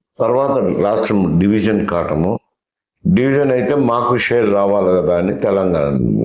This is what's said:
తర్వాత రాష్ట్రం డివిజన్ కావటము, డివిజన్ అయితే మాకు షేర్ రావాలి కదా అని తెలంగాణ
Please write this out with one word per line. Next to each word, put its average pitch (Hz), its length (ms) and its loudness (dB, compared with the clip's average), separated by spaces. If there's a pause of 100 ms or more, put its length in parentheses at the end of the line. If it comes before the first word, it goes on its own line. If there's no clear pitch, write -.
(200)
తర్వాత 123 600 0
రాష్ట్రం 101 560 0
డివిజన్ 101 480 0
కావటము, 87 520 -2 (680)
డివిజన్ 135 460 2
అయితే 127 220 0
మాకు 120 440 0
షేర్ 110 340 0
రావాలి 101 340 2
కదా 90 320 2
అని 92 160 -2
తెలంగాణ 90 600 0 (280)